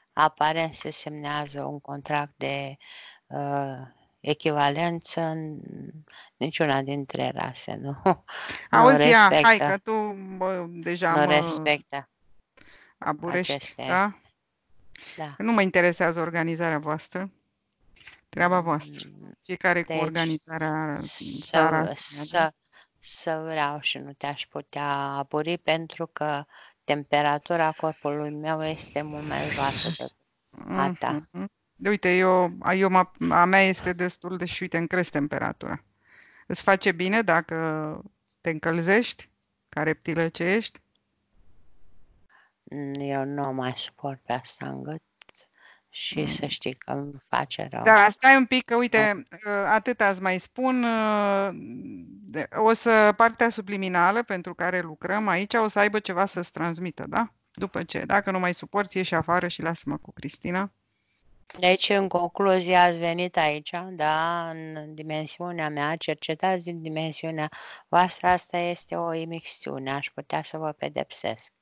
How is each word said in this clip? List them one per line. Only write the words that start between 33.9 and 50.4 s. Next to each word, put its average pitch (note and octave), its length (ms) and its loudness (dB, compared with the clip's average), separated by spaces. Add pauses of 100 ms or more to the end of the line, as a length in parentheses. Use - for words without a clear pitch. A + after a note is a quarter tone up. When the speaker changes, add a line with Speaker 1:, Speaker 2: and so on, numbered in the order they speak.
Speaker 2:
destul F3+ 440 -6
de, F3 80 -6
și - 160 -8
uite, E3 160 -2
îmi E3 100 0
cresc F3+ 240 0
temperatura. - 720 -4 (640)
Îți - 160 -6
face G3 280 4
bine F#3 300 0
dacă E3 340 2 (840)
te - 80 -4
încălzești, E3+ 800 0 (400)
ca D3+ 140 -4
reptilă E3 460 -2
ce - 140 -6
ești? G3+ 360 -2 (2250)
Speaker 1:
Eu C#3 280 -2
nu C#3 280 -4
mai B2+ 240 -2
suport - 480 -10
pe A#2+ 80 -4
asta B2+ 360 -8
în C3+ 140 -8
gât D3+ 180 -10 (880)
și - 300 -8
Speaker 2:
Mm. D3+ 80 -2
Speaker 1:
să - 180 -4
știi - 280 -6
că - 180 -10
îmi C#3 380 -8
face - 420 -2
rău. A#2 120 -6
Speaker 2:
Da, G#3+ 260 10
stai C4 260 8
un C4 100 6
pic, B3+ 200 0
că A#3 100 0
uite, G#3+ 520 2 (160)
Speaker 1:
Da. G#3 80 -6
Speaker 2:
ă, G3+ 160 0
atâta G#3+ 420 2
îți F#3 120 0
mai F#3 180 0
spun, B3+ 440 0